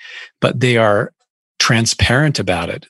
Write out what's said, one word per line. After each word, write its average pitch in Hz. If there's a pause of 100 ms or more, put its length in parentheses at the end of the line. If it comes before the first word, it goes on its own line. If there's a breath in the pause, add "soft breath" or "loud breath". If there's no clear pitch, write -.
(400 loud breath)
but -
they 123
are 110 (480)
transparent 123
about 90
it. -